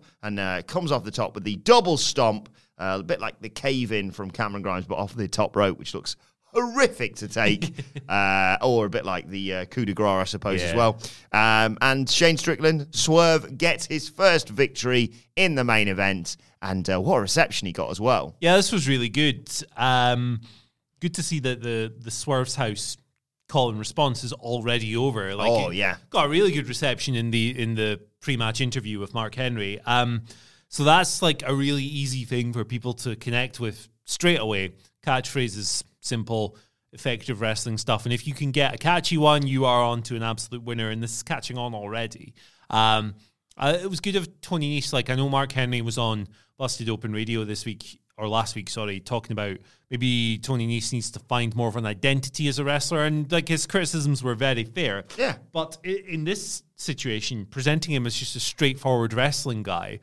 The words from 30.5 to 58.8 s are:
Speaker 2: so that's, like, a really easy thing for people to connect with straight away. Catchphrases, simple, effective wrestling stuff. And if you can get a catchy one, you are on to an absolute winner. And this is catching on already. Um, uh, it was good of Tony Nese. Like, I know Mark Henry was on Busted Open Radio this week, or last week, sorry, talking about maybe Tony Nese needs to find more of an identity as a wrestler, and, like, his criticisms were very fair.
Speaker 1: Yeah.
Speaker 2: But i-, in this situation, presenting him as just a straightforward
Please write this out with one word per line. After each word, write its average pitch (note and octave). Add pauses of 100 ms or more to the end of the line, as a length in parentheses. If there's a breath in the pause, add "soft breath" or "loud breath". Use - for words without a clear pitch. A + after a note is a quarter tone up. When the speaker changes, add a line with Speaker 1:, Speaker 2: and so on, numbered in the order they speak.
Speaker 2:
so C#3+
that's, F3
like, D#3
a C3+
really C#3
easy C#3
thing A#2+
for A#2
people A#2+
to A#2
connect B2
with A2 (160)
straight E3+
away. G2 (340 soft breath)
Catchphrases, B2 (160)
simple, A2 (380 soft breath)
effective A#2
wrestling A2
stuff. A2+
And A#2+
if A#2+
you D3
can C3+
get C#3
a A2
catchy E3+
one, D3
you C3
are B2
on A#2
to A#2+
an A2+
absolute A#2
winner. A#2
And A2+
this A2+
is -
catching B2+
on A#2+
already. A2 (360 soft breath)
Um, A2 (420 soft breath)
uh, D3+
it G3
was F3+
good G3
of F3
Tony D3
Nese. -
Like, B2+
I B2+
know C3+
Mark C3+
Henry B2
was A#2
on A2 (300 soft breath)
Busted B2
Open A2
Radio A2
this G#2
week, - (180)
or G#2+
last A2
week, G#2
sorry, G#2
talking A#2
about G#2 (320 soft breath)
maybe A#2+
Tony A#2+
Nese A#2
needs A#2
to -
find A#2+
more A#2
of G#2
an A2+
identity C3+
as C3+
a C#3+
wrestler, D3
and, D3+
like, E3+
his D#3+
criticisms D3
were B2
very A#2+
fair. A2+ (140)
Speaker 1:
Yeah. E3+ (160)
Speaker 2:
But D#3+
i-, F3+ (180)
in D#3+
this G3 (120)
situation, A2
presenting D3+
him B2+
as A2+
just -
a A#2+
straightforward B2+